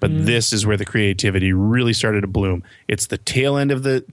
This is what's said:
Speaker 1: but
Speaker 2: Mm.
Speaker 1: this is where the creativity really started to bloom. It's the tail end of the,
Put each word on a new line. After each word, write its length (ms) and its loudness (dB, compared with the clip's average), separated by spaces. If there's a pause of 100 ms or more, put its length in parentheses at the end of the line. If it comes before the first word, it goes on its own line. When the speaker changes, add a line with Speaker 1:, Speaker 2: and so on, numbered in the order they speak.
Speaker 1:
but 100 2
Speaker 2:
Mm. 160 0
Speaker 1:
this 260 0
is 140 0
where 100 2
the 80 -4
creativity 680 0
really 400 2
started 300 0
to 40 -4
bloom. 360 -2 (260)
It's 180 -4
the 120 -6
tail 380 0
end 140 0
of 120 -2
the, 300 0